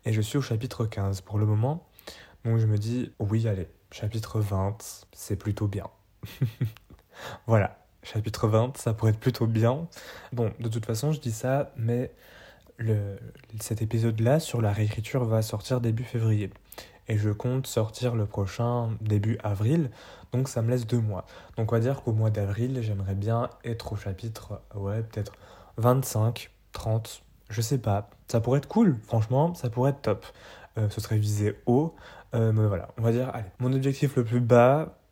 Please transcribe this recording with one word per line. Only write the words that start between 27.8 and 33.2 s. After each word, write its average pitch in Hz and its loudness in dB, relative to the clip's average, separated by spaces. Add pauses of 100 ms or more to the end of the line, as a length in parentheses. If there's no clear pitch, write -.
Ça 117 2
pourrait 127 2
être - -8
cool, 190 4
franchement, 131 2
ça 127 -6
pourrait 123 2
être 139 -6
top. - -2 (520)
Euh, 107 2
ce 107 -4
serait 110 0
visé 104 0
haut, 143 2 (400)
euh, 113 4
mais 110 4
voilà, 98 -2
on 117 -6
va 113 4
dire, 127 0